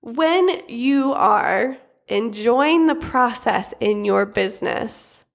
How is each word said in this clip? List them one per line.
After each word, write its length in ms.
When 680
you 440
are 640
enjoying 800
the 80
process 840
in 280
your 180
business 1000